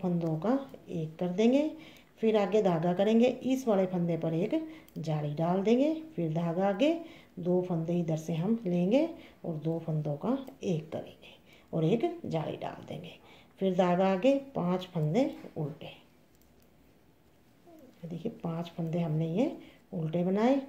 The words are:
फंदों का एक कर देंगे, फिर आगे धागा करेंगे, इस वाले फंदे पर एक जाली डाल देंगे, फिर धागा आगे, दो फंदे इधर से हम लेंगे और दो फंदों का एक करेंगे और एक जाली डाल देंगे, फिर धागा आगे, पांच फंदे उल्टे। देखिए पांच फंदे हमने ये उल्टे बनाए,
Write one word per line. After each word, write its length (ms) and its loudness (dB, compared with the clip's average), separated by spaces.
फंदों 360 0
का 200 0
एक 280 -6
कर 120 -2
देंगे, 400 4
फिर 160 4
आगे 260 4
धागा 320 2
करेंगे, 320 6
इस 420 0
वाले 180 4
फंदे 300 0
पर 180 -2
एक 200 0
जाली 360 -2
डाल 280 0
देंगे, 300 4
फिर 180 -2
धागा 340 0
आगे, 240 2
दो 240 2
फंदे 380 -2
इधर 160 -2
से 180 -4
हम 320 0
लेंगे 420 2
और 120 -4
दो 220 -2
फंदों 380 -4
का 220 -2
एक 280 -4
करेंगे 420 -14
और 120 0
एक 420 2
जाली 300 -4
डाल 320 -10
देंगे, 300 -14
फिर 160 0
धागा 360 4
आगे, 220 4
पांच 320 -2
फंदे 440 0
उल्टे। 380 -8
देखिए 280 -8
पांच 340 -6
फंदे 320 -4
हमने 320 0
ये 240 0
उल्टे 300 -2
बनाए, 320 4